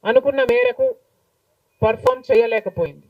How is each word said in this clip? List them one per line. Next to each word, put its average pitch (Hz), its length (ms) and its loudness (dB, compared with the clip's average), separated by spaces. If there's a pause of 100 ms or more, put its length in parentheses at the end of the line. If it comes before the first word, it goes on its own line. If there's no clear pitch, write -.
అనుకున్న 262 400 0
మేరకు 494 420 0 (960)
పర్ఫామ్ 240 460 -2
చేయలేకపోయింది. 214 840 -2